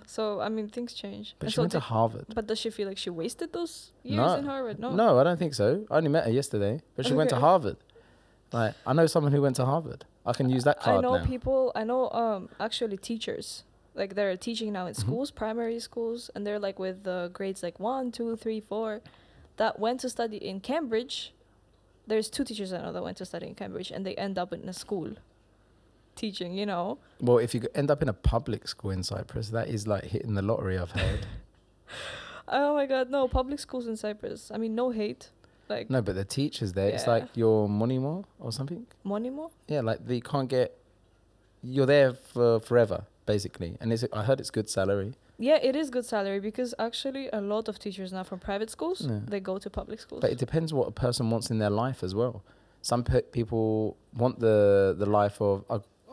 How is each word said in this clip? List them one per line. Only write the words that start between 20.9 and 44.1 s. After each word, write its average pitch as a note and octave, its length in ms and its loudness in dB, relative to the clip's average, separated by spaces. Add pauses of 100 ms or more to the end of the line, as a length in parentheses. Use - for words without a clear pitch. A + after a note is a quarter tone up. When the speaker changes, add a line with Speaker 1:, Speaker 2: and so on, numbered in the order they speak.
Speaker 1:
There's G#3+ 240 0
two - 140 -2
teachers G#3 280 -6
I F3 80 -4
know E3+ 120 -8
that F3 100 -4
went F3+ 160 -8
to F#3 80 -8
study F3 220 -8
in - 80 -14
Cambridge, F#3 340 -8
and F#3+ 160 -6
they F#3 80 -4
end G3 240 -4
up F3+ 140 -4
in - 160 -10
a F#3 40 -10
school F3+ 380 -6 (1040)
teaching, F#3+ 400 -6
you G3 120 -2
know? G3 320 -2 (220)
Speaker 2:
Well, B2 180 8
if A#2+ 160 2
you A#2+ 60 0
g-, - 140 -6
end C#3+ 160 2
up C#3+ 100 2
in D#3 80 2
a G#2+ 40 0
public - 560 0
school - 240 -6
in F#2 100 -4
Cyprus, G#2 480 -6
that A2+ 180 -2
is, G#2 200 -4
like, G2+ 160 0
hitting G#2 300 -4
the G2 80 0
lottery, F#2+ 360 0
I've F2+ 140 -6
heard. - 400 0
Speaker 1:
<laughs> - 40 -12 (1160)
Oh C#4+ 240 4
my C#4+ 120 2
God, C4 240 0
no, C4+ 180 2
public C4 300 0
schools B3 280 -8
in A3+ 100 -4
Cyprus. G#3+ 580 -8
I - 40 -4
mean, A3 160 -2
no B3 160 0
hate. A3 400 -6 (380)
Like A#2 220 -4
Speaker 2:
No, C3 100 4
but G2 140 -2
the F#2+ 100 -2
teachers A#2+ 480 -2
there, G2 160 4
it's - 160 0
Speaker 1:
Yeah. B2 100 4
Speaker 2:
like A2+ 220 0
your A2 320 4
monimo C3 560 0 (160)
or A#2+ 120 -8
something. E3+ 340 -8 (180)
Speaker 1:
Monimo? B3+ 460 -6 (160)
Speaker 2:
Yeah, D3 160 0
like, A2+ 240 -2
they A#2+ 140 -2
can't C3+ 280 -4
get, B2+ 260 2 (880)
you're C3 220 2
there C3+ 300 6
for A#2 460 2
forever, G#2 440 4 (220)
basically. F#2 540 -2
And A2+ 120 0
it's, A2+ 100 0 (120)